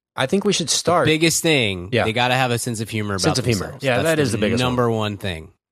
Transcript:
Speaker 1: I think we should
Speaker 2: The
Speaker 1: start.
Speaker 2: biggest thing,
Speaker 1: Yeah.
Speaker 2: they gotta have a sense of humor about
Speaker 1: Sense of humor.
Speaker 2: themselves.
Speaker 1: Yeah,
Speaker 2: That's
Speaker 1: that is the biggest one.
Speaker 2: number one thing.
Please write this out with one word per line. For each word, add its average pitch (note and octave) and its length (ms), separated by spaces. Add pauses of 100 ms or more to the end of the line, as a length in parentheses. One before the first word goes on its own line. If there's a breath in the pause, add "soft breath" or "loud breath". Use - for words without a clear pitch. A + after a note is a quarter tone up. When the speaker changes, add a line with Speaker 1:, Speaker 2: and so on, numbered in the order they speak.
(160)
Speaker 1:
I C3 120
think G3+ 180
we G3+ 80
should D#3+ 140
Speaker 2:
The - 80
Speaker 1:
start. E3 320
Speaker 2:
biggest D#3 340
thing, G#2+ 500
Speaker 1:
Yeah. A2+ 140
Speaker 2:
they A2 80
gotta B2 220
have B2+ 160
a A#2 80
sense A2+ 220
of A2 80
humor G#2 260
about F#2 60
Speaker 1:
Sense C3 180
of A2 60
humor. A2 160
Speaker 2:
themselves. D#2 220
Speaker 1:
Yeah, B2+ 140
Speaker 2:
That's C#3+ 80
Speaker 1:
that D#3+ 140
is C3 120
the A2 60
biggest A2 260
one. B2+ 80
Speaker 2:
number B2 200
one G#2+ 260
thing. E2+ 360 (180)